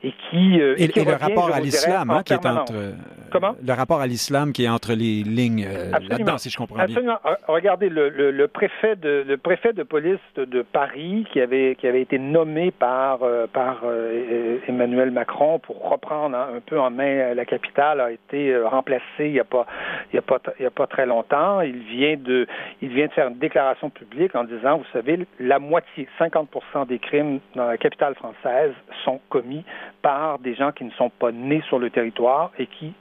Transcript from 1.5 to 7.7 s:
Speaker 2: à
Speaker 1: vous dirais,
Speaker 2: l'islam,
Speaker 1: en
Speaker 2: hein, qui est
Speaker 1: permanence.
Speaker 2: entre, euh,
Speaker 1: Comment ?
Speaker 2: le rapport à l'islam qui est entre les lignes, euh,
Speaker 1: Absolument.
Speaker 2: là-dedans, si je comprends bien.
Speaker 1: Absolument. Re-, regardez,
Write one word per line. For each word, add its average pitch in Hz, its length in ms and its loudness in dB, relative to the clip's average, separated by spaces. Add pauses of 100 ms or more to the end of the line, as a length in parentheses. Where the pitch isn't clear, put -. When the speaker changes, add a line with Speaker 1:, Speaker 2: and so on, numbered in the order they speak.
Speaker 2:
à 143 40 2
Speaker 1:
vous 131 60 0
dirais, - 20 -2
Speaker 2:
l'islam, 151 460 2
Speaker 1:
en 156 40 4
Speaker 2:
hein, 151 80 2
qui 175 100 0
est 185 80 2
Speaker 1:
permanence. 123 300 0
Speaker 2:
entre, 107 100 -6
euh, 101 120 -6 (380)
Speaker 1:
Comment ? 190 340 0
Speaker 2:
le 123 80 0
rapport 127 280 2
à 135 60 0
l'islam 139 460 0
qui 120 120 0
est 117 40 2
entre 117 240 0
les 110 320 0
lignes, 113 440 0
euh, 95 240 -6
Speaker 1:
Absolument. - 180 -2
Speaker 2:
là-dedans, 170 280 0
si 123 120 -10
je - 60 -10
comprends 110 200 -8
bien. 185 80 2
Speaker 1:
Absolument. 233 400 -2
Re-, 160 120 2 (120)
regardez, 180 400 2